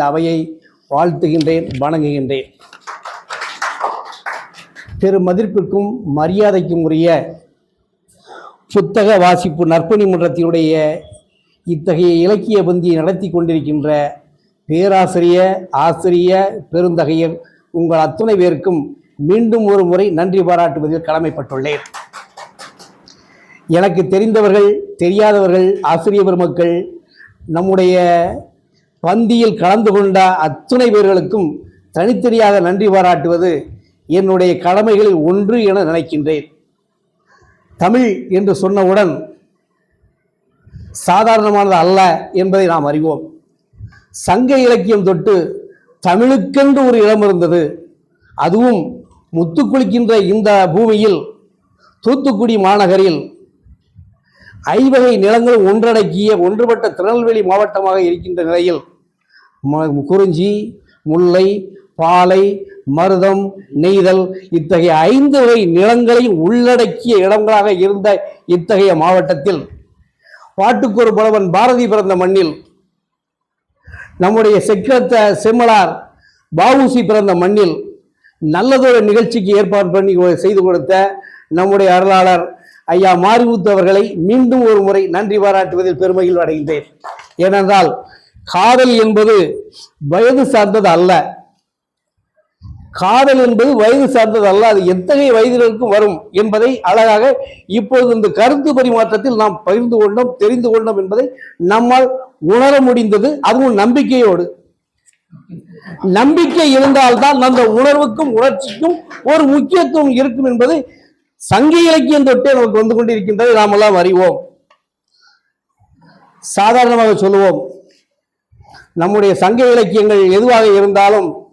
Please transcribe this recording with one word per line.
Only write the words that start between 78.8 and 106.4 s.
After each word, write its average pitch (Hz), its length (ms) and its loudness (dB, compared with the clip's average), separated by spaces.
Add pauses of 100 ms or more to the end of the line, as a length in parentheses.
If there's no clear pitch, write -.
நிகழ்ச்சிக்கு 214 520 0
ஏற்பாடு 202 380 0
பண்ணி 190 240 0
கொ-, 180 200 2
செய்து 190 280 0
கொடுத்த 180 300 0 (560)
நம்முடைய 190 440 0
அருளாளர் 185 520 2 (420)
ஐயா 185 300 2
மாரிமுத்து 220 540 0
அவர்களை 190 300 2 (160)
மீண்டும் 247 460 2
ஒரு 214 180 4
முறை 196 260 0
நன்றி 196 320 -4
பாராட்டுவதில் 185 600 0
பெருமகிழ்வு 185 420 0
அடைகின்றேன். 156 440 -6 (520)
ஏனென்றால் 190 520 2 (580)
காதல் 240 500 2
என்பது 220 380 2 (720)
வயது 240 380 0
சார்ந்தது 208 440 0
அல்ல. 175 220 2 (1800)
காதல் 262 500 2
என்பது 240 320 2
வயது 233 340 2
சார்ந்தது 220 380 2
அல்ல. 196 200 2
அது 208 180 2
எத்தகைய 202 480 0
வயதினருக்கும் 226 640 2
வரும் 208 220 2 (140)
என்பதை 214 380 0 (120)
அழகாக 214 420 2 (460)
இப்பொழுது 240 460 0
இந்த 208 160 0
கருத்து 277 420 0
பரிமாற்றத்தில் 226 680 0
நாம் 202 220 0
பகிர்ந்து 233 340 -2
கொண்டோம், 214 400 0
தெரிந்து 240 320 0
கொண்டோம் 220 320 0
என்பதை 208 240 -2 (400)
நம்மால் 240 420 2 (400)
உணர 247 340 4
முடிந்தது. 240 500 0 (100)
அதுவும் 226 400 0
நம்பிக்கையோடு. 233 640 2 (1700)
நம்பிக்கை 302 600 2